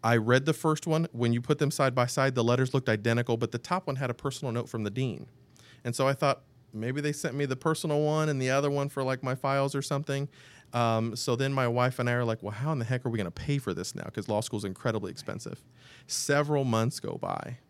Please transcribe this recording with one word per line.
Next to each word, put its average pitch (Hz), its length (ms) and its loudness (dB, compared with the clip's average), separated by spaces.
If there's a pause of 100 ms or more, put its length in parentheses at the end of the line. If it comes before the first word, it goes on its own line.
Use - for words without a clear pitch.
I 117 140 6
read 123 280 4
the 160 80 2
first 156 340 0
one. 160 240 2
When 120 220 2
you 120 80 0
put 143 180 0
them 139 120 2
side 131 240 2
by 123 100 4
side, 135 300 0
the 120 80 2
letters 123 300 4
looked 135 160 0
identical, 117 480 2
but 117 140 -2
the 120 60 -6
top 180 300 -4
one 139 100 -4
had 131 120 -2
a 120 40 -4
personal 131 380 -6
note 113 180 -4
from 110 140 -4
the 104 80 -2
dean. 120 340 -4 (580)
And 117 120 -4
so 135 120 2
I 139 60 4
thought, 139 300 0 (300)
"Maybe 123 280 -4
they 147 100 -2
sent 143 240 -6
me 143 100 0
the 127 100 -2
personal 151 460 0
one 156 280 2
and 135 120 0
the 127 80 0
other 143 200 2
one 143 200 0
for, 139 140 -4
like, 131 200 -2
my 131 120 0
files 139 400 0
or 135 60 0
something." 139 480 -2 (440)
Um, 113 420 2
so 120 200 0
then 135 180 0
my 131 140 2
wife 123 300 2
and 123 120 0
I 120 40 2
are 123 120 0
like, 110 180 -2
"Well, 104 80 -6
how 127 220 -2
in 139 60 -2
the 113 60 -2
heck 123 200 -2
are 123 40 0
we 113 80 -2
gonna 95 140 -2
pay - 260 -2
for 110 160 -2
this - 220 -6
now?" - 80 -8 (100)
'Cause 104 140 -6
law 107 140 2
school - 180 -6
is 104 60 -6
incredibly 101 460 -2
expensive. - 520 -10 (440)
Several 147 580 2
months 113 340 2
go - 200 -6
by. - 380 -6 (120)